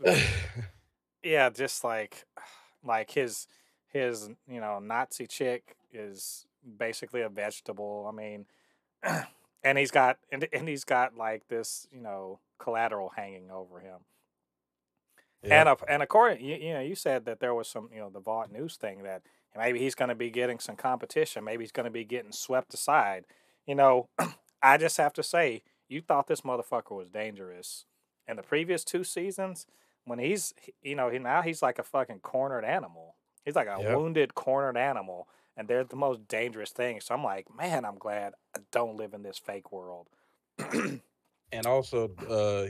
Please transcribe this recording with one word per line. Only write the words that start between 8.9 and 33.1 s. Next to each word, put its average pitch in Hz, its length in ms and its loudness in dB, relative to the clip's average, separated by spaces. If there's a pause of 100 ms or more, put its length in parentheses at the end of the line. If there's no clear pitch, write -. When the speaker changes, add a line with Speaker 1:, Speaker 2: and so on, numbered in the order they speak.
Speaker 2:
<clears throat> - 600 -6
and 139 160 4
he's 135 140 2
got, 131 260 6 (140)
and, 143 200 -4
and 160 160 -4
he's 139 160 -6
got, 127 320 2
like, 110 320 -4
this, - 440 -6
you 127 80 -20
know, 98 400 -10 (180)
collateral 110 580 -2
hanging 95 340 -12
over 92 300 -12
him. 92 200 -18 (1400)
Speaker 1:
Yeah. 147 180 10
Speaker 2:
And, 156 80 10
uh, 135 80 8 (120)
and 147 140 2
according, 202 420 6
you, 147 120 -4
you 160 180 -6
know, 139 60 -4
you 165 160 -6
said 131 300 0
that 113 140 -6
there 123 140 0
was 113 140 -4
some, 113 240 -10
you 110 80 -14
know, 101 100 -12
the 98 100 -14
Vought 110 300 -4
News 139 260 -10
thing 98 280 -8
that 95 180 -8 (340)
maybe 120 220 0
he's 131 160 0
gonna 123 220 0
be 120 140 -4
getting 123 280 0
some - 180 -10
competition. 127 680 -2
Maybe 113 180 -6
he's 110 100 -10
gonna 120 180 -2
be 113 140 -8
getting 110 280 -8
swept - 420 -2
aside. 107 500 2 (420)
You 143 100 -2
know, 131 320 8 (100)
<clears throat> - 440 -6
I 139 160 10
just 160 180 2
have 147 180 4
to 160 80 -6
say, 139 400 2 (260)
you 131 120 -8
thought 143 260 2
this 156 140 0
motherfucker 123 560 -4
was 92 120 -10
dangerous 98 760 -10 (420)
in 113 100 -6
the 104 60 -12
previous 165 420 0
two 180 200 -2
seasons. 185 600 -6 (380)
When 120 140 -8
he's, 160 420 -2
he, - 120 -20 (180)
you 143 60 -4
know, 127 120 2
he, 120 120 -2
now 139 220 2
he's - 200 -2
like 131 160 2
a 117 60 -2
fucking 127 360 -2
cornered 131 440 -2
animal. 117 500 -4 (300)